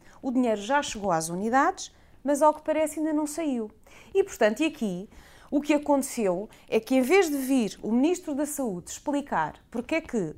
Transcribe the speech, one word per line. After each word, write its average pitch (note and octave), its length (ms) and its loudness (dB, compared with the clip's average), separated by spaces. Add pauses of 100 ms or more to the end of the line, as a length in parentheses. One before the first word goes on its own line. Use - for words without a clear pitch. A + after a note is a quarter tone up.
(240)
O B3+ 80 -4
dinheiro A#3 280 2
já C4+ 220 0
chegou G#3 300 -4
às E3 180 0
unidades, B3 640 0 (300)
mas C#4 180 2
ao D4+ 120 6
que D#4 100 -10
parece D#4 360 0
ainda D#4 140 -2
não D4+ 140 0
saiu. C4+ 420 -4 (440)
E, F#4+ 100 4
portanto, A3+ 380 0
e D#4+ 40 2
aqui G#3 440 -4 (400)
o C#4+ 120 0
que D4+ 120 2
aconteceu B3 760 0 (180)
é A3 120 2
que, B3+ 160 0
em C4 60 6
vez E4+ 280 4
de C#4+ 80 -4
vir B3+ 440 0
o G#3+ 100 -4
Ministro C#4+ 440 0
da D4 100 -2
Saúde A#3+ 460 -6
explicar C4+ 640 -4 (160)
porque A#3+ 240 -4
é D#4+ 60 0
que F#3+ 360 -4